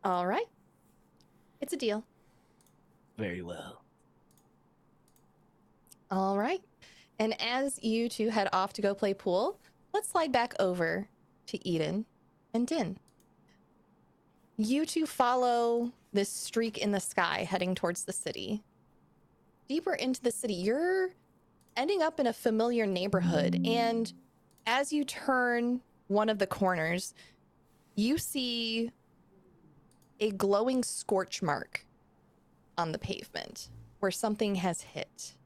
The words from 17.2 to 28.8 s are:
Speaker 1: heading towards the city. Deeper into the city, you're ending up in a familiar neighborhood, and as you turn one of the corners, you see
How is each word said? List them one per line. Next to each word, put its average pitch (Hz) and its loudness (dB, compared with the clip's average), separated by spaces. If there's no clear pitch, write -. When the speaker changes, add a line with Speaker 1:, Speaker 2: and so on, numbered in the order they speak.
Speaker 1:
heading 185 0
towards 175 -4
the 185 -8
city. - -8
Deeper 339 -2
into 254 -2
the 240 2
city, 214 -4
you're 330 2
ending 339 2
up 320 0
in 262 4
a 220 2
familiar 226 2
neighborhood, 175 2
and 233 2
as 262 2
you 294 2
turn 247 0
one 214 4
of 214 2
the 196 2
corners, 175 0
you 240 2
see 233 -2